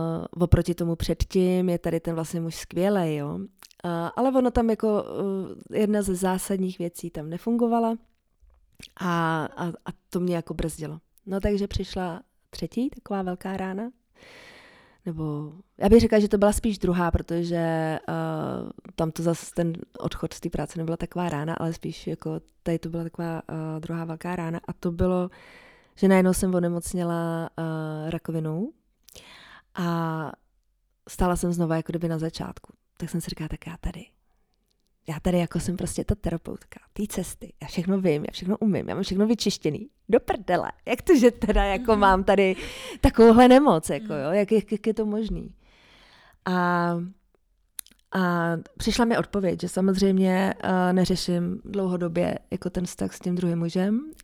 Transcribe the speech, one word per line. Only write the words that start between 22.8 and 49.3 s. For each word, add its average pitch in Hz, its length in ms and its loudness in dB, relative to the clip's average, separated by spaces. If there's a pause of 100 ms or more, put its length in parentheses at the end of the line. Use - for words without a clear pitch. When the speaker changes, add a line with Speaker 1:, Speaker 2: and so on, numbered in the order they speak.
Speaker 1:
byla 165 140 -6
taková, 165 460 -8
eh, 156 300 -8
druhá 165 260 -8
velká 165 300 -8
rána 170 320 -6
a 175 60 -10
to - 180 -4
bylo, 180 380 0 (640)
že 190 120 4
najednou 185 260 6
jsem 185 220 0
onemocněla, 170 920 -2 (100)
eh, 156 520 -6
rakovinou 165 600 -4 (1040)
a 165 560 -4 (800)
stála 180 260 2
jsem 175 180 0
znova 165 220 0
jako 165 160 -4
kdyby 170 160 -2
na 165 100 -2
začátku. - 560 -8 (240)
Tak 170 120 -8
jsem 170 120 -4
si - 80 -10
říkala: 156 180 -8
"Tak - 200 -10
já 170 140 -12
tady, - 240 -8 (1040)
já 156 100 -6
tady 180 200 2
jako 170 200 0
jsem 180 180 -4
prostě - 260 -6
ta 202 120 0
terapeutka - 640 -8 (140)
té 208 160 -6
cesty, - 520 -8
já 147 60 -14
všechno 190 340 0
vím, 151 240 2
já - 60 -8
všechno 185 260 -4
umím, 196 320 0
já 95 60 -4
mám 185 80 -2
všechno 190 240 2
vyčištěný. 214 640 -2 (200)
Do 233 100 6
prdele, 180 520 -2 (140)
jak 254 160 -2
to, 359 160 8
že 240 140 8
teda 214 320 0
jako 202 280 0
Speaker 2:
Mhm. 208 100 4
Speaker 1:
mám 190 220 6
tady 190 320 4 (460)
takovouhle 233 460 10
nemoc, 247 420 8
jako 185 240 -4
Speaker 2:
Mhm. 143 100 -2
Speaker 1:
jo, 151 80 -2
jak, 202 200 2
jak, 208 200 2
jak 214 160 -2
je 220 60 0
to 220 120 -2
možný?" 208 480 -4 (920)
A, 175 460 2 (1200)
a 175 400 2 (260)
přišla 233 280 2
mi 233 120 2
odpověď, 170 440 -2